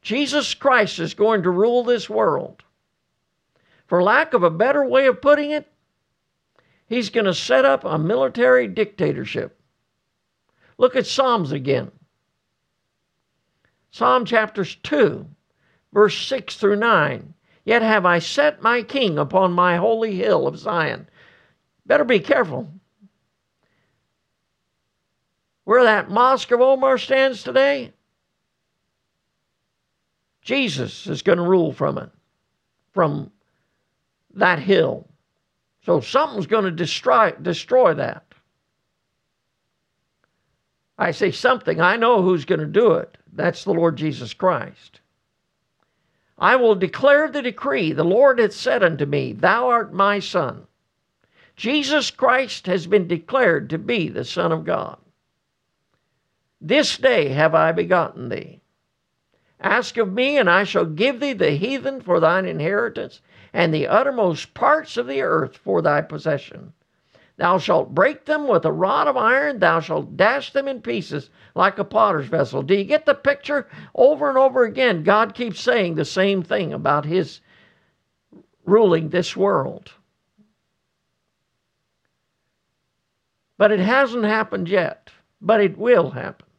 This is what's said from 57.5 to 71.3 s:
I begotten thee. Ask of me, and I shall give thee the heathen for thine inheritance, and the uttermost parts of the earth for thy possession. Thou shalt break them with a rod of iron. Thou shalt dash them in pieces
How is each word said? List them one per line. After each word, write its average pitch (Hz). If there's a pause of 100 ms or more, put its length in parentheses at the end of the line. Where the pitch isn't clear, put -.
I 160
begotten 170
thee. - (1000)
Ask 208
of 214
me, 262
and 202
I 190
shall 175
give 220
thee 285
the 170
heathen 254
for 175
thine 175
inheritance, 180 (320)
and 170
the 151
uttermost 226
parts -
of 247
the 269
earth 156
for 185
thy 147
possession. 151 (640)
Thou 180
shalt 165
break 233
them 302
with 175
a 131
rod 190
of 269
iron. 254
Thou 165
shalt 156
dash 233
them 277
in 254
pieces 185 (240)